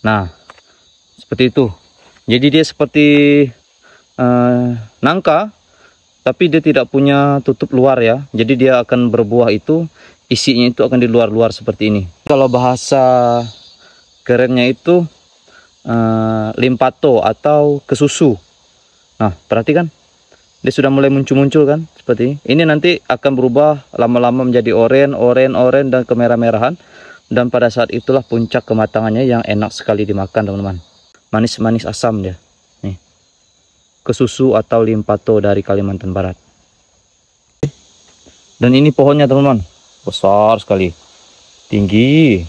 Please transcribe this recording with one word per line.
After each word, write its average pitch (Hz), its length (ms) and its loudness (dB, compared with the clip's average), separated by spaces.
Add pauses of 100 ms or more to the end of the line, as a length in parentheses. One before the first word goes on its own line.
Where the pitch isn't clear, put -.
Nah, 104 240 -2 (880)
seperti 123 320 -4
itu. 117 240 0 (560)
Jadi 123 240 0
dia 156 160 2
seperti, 147 400 0 (1120)
eh, 123 460 0 (340)
nangka, 175 560 0 (640)
tapi 143 320 0
dia 160 80 2
tidak 135 320 0
punya 139 480 2
tutup 131 320 -4
luar 131 320 2
ya. 117 160 0 (160)
Jadi 120 320 0
dia 123 160 2
akan 123 240 0
berbuah 113 480 0
itu, 160 320 -2 (400)
isinya 123 400 0
itu 117 160 0
akan 123 160 0
di 120 80 2
luar-luar 113 400 2
seperti 107 400 -4
ini. 104 140 0 (260)
Kalau 139 160 2
bahasa 123 960 2 (800)
kerennya 123 480 0
itu, 170 400 0 (800)
eh, 110 600 -2 (120)
limpato 127 640 0
atau 147 640 0
kesusu. 143 480 0 (800)
Nah, 107 160 -2 (160)
perhatikan. 151 400 0 (720)
Dia - 160 -2
sudah 135 160 0
mulai 139 160 2
muncul-muncul 139 560 2
kan, 156 320 -2
seperti 113 240 -4
ini. 131 140 -2 (100)
Ini 156 240 0
nanti 151 320 0
akan 135 320 -2
berubah 135 480 0 (160)
lama-lama 120 480 0
menjadi 117 320 0
oren, 131 400 2
oren, 123 400 2
oren, 131 320 2
dan 123 160 0
kemerah-merahan. 117 720 0 (560)
Dan 123 160 0
pada 120 240 0
saat 120 240 -2
itulah 131 240 -2
puncak 117 480 -4
kematangannya 110 560 -2
yang 120 160 0
enak 104 320 -4
sekali 107 320 -4
dimakan, 98 480 -4
teman-teman. 98 240 -6 (560)
Manis-manis 113 560 -2
asam 107 320 -4
dia. 92 160 -8 (480)
Nih. 95 160 -10 (1000)
Kesusu 120 560 -2
atau 113 240 0
limpato 110 580 -2
dari 101 220 0
Kalimantan 98 500 -6
Barat. 92 220 -6 (2250)
Dan 123 160 2
ini 139 160 4
pohonnya, 143 400 2
teman-teman. 135 320 2 (440)
Besar 104 560 2
sekali. 92 320 -2 (760)
Tinggi. 110 800 2